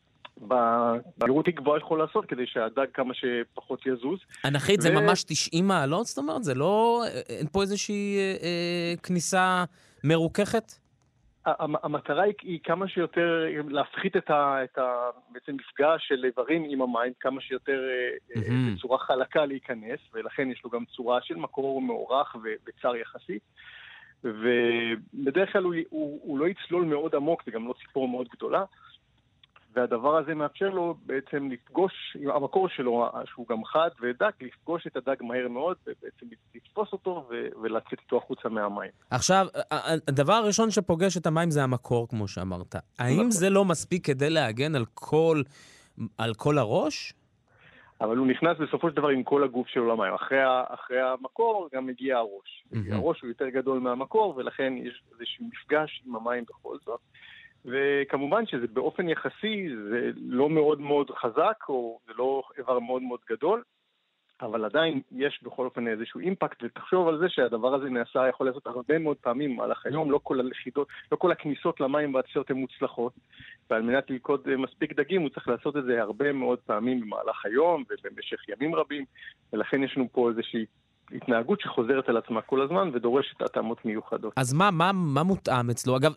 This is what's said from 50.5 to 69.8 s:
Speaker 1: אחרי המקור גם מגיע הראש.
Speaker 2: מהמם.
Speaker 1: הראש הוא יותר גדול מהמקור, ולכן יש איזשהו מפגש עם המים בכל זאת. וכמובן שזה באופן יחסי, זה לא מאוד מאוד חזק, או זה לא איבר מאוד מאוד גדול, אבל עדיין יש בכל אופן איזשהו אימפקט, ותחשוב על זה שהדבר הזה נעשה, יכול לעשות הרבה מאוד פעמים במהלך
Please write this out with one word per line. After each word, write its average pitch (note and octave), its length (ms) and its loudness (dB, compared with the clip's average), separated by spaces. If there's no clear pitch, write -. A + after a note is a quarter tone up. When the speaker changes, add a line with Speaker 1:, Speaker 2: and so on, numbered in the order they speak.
Speaker 1:
אחרי B2+ 340 -4
המקור D3 720 -2
גם C3 120 -4
מגיע C3 320 -2
הראש. G#2 540 -6
Speaker 2:
מהמם. G#2 220 -4
Speaker 1:
הראש C3+ 280 0
הוא C3 60 -10
יותר B2 220 -4
גדול C3 300 0
מהמקור, C#3 580 0
ולכן C3 400 -2
יש B2 260 -10
איזשהו A#2 320 -12
מפגש D3 600 -2
עם B2+ 100 -8
המים A#2+ 340 -4
בכל - 360 -12
זאת. A2+ 140 -8
וכמובן C#3 800 0
שזה A#2+ 200 -4
באופן C3 420 -2
יחסי, G3 600 -4
זה A#2+ 260 0
לא B2+ 340 2
מאוד D3+ 320 4
מאוד C#3+ 300 2
חזק, D3 580 0
או A#2+ 380 -4
זה A2+ 100 -14
לא C3 260 0
איבר B2+ 220 0
מאוד B2+ 220 -2
מאוד A#2+ 180 -6
גדול, E3+ 340 0
אבל A2 240 -2
עדיין D3 360 0
יש C#3 320 -4
בכל B2+ 220 -6
אופן B2 220 -4
איזשהו A2+ 320 -6
אימפקט, F3 440 -4
ותחשוב F3 440 0
על D#3 120 2
זה F3 100 2
שהדבר A#2+ 440 0
הזה C#3 160 0
נעשה, B2+ 380 0
יכול C3 200 0
לעשות C3 200 -6
הרבה B2 320 0
מאוד D3 180 -2
פעמים B2+ 360 -2
במהלך A2+ 320 -4